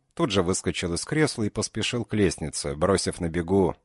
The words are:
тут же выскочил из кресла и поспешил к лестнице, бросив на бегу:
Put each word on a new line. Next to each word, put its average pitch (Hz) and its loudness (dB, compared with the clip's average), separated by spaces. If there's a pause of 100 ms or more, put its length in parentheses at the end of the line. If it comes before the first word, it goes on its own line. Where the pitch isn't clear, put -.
(160)
тут 165 0
же 98 2
выскочил 90 -2
из - -4
кресла 147 0
и 104 0
поспешил 110 -4
к - -6
лестнице, 76 0
бросив 90 2
на 85 0
бегу: 87 2